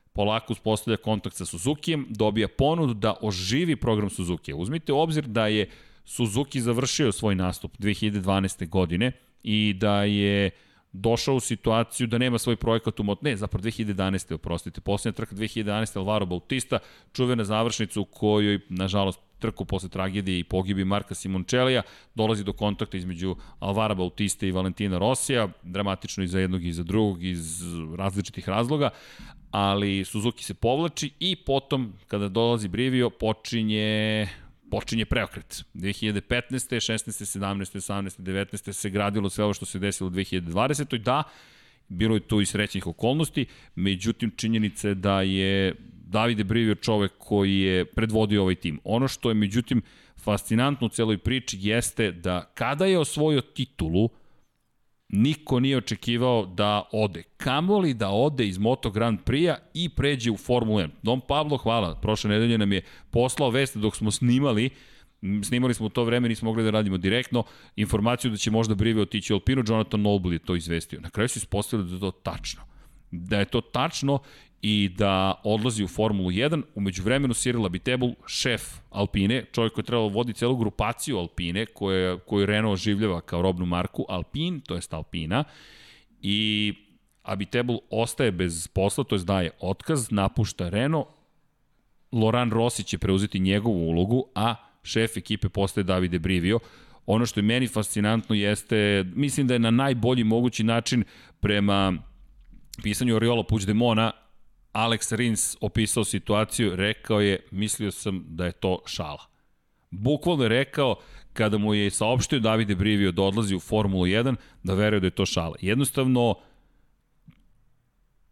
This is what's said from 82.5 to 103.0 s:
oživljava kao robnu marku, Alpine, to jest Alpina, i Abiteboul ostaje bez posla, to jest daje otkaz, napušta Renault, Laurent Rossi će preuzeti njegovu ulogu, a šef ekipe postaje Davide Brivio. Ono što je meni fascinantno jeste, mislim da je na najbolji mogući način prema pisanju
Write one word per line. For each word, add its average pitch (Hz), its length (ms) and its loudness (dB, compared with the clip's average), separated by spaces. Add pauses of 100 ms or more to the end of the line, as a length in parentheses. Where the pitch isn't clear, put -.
oživljava 98 480 0
kao 87 220 -2
robnu 90 240 0
marku, 90 420 -2
Alpine, 143 580 -6
to - 80 -6
jest 87 200 -8
Alpina, 82 500 -4 (800)
i 104 500 0 (500)
Abiteboul 113 560 -2 (120)
ostaje 117 420 0
bez 85 360 -2
posla, 101 360 0
to - 100 -2
jest 90 120 -2
daje 92 240 2 (100)
otkaz, 117 500 -2
napušta 98 580 0
Renault, 135 380 0 (1080)
Laurent 117 400 2
Rossi 113 320 2
će - 140 -4
preuzeti 95 400 2
njegovu 95 500 2
ulogu, 95 460 2
a 110 200 0 (280)
šef - 340 0
ekipe 104 320 -2
postaje 98 360 0
Davide 90 340 2
Brivio. 92 400 2 (480)
Ono 117 200 2
što 110 140 -2
je 101 40 2
meni 120 240 2
fascinantno 107 640 0
jeste, 104 720 2 (100)
mislim 139 320 0
da 123 80 2
je 123 40 4
na 113 120 4
najbolji 123 540 2
mogući 113 400 2
način 117 400 2 (360)
prema 101 580 2 (840)
pisanju 110 340 2